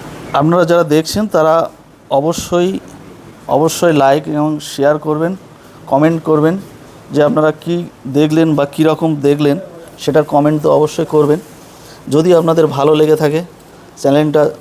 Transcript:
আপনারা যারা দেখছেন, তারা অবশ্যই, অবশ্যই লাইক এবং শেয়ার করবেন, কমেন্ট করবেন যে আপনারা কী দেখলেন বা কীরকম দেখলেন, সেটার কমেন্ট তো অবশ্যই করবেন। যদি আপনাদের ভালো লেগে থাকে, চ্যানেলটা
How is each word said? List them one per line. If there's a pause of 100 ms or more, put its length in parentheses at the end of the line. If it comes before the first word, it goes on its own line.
(320)
আপনারা
যারা
দেখছেন,
তারা (400)
অবশ্যই, (680)
অবশ্যই
লাইক
এবং
শেয়ার
করবেন, (500)
কমেন্ট
করবেন (540)
যে
আপনারা
কী (220)
দেখলেন
বা
কীরকম
দেখলেন, (400)
সেটার
কমেন্ট
তো (100)
অবশ্যই
করবেন। (680)
যদি
আপনাদের
ভালো
লেগে
থাকে, (600)
চ্যানেলটা (100)